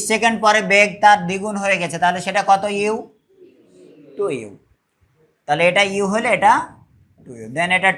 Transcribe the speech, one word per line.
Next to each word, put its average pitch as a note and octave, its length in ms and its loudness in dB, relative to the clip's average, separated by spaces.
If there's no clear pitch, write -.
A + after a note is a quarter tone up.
সেকেন্ড A3 340 0
পরে G#3+ 180 2
বেগ G3+ 180 4
তার G#3 140 8
দ্বিগুণ G3 360 -6
হয়ে G3 180 0
গেছে, E3 220 -6
তাহলে F3+ 220 2
সেটা G3 240 -2
কত G3 140 4
ইউ? G#3 120 0
টু G3+ 80 -4
ইউ। G#2+ 100 -14
তাহলে D3+ 240 0
এটা G3 140 2
ইউ G3+ 200 -2
হলে A#3 240 -2
এটা G3 160 4
টু C3+ 140 -18
ইউ, A2 160 -14
then E3+ 220 -2
এটা F#3 200 0